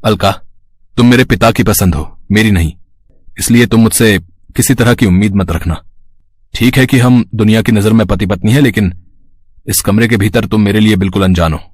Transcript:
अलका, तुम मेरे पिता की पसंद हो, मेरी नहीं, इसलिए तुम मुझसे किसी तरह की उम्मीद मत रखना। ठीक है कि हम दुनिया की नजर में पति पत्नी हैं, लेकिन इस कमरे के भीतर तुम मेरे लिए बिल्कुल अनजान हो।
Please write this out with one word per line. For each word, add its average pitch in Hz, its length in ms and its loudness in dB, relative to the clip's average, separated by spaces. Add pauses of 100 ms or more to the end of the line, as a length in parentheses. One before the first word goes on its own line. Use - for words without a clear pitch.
अलका, 101 260 -2 (640)
तुम 120 100 2
मेरे 123 180 4
पिता 117 260 0
की 113 120 -2
पसंद 98 320 0
हो, 76 240 -8 (140)
मेरी 107 180 2
नहीं, 85 220 0 (640)
इसलिए 117 280 2
तुम 113 140 2
मुझसे 110 380 2 (380)
किसी 127 180 0
तरह 117 200 2
की 117 120 0
उम्मीद 95 280 2
मत 95 160 -2
रखना। 82 320 -6 (720)
ठीक 123 240 0
है 131 80 4
कि 131 120 0
हम 123 260 2 (100)
दुनिया 110 280 2
की - 100 -2
नजर 104 200 0
में 113 140 2
पति 98 200 -2
पत्नी 101 260 -2
हैं, 135 80 2
लेकिन 107 320 -2 (760)
इस - 140 -6
कमरे 107 280 0
के 117 80 0
भीतर 107 300 -2
तुम 110 140 -2
मेरे 104 200 0
लिए 107 160 2
बिल्कुल 95 280 -2
अनजान 87 280 0
हो। 78 80 -6 (140)